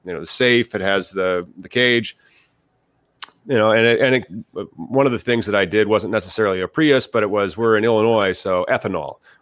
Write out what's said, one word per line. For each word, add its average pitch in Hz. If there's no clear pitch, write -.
you 92
know, 87
the 87
safe, 120
it 101
has 95
the, 92
the 92
cage, 120
you 139
know, 110
and 113
it, 117
and 127
it, 117
one 123
of 131
the 113
things 117
that 104
I 98
did 104
wasn't 104
necessarily 98
a 90
Prius, 143
but 113
it 104
was, 98
we're 113
in 104
Illinois, 110
so 90
ethanol. 82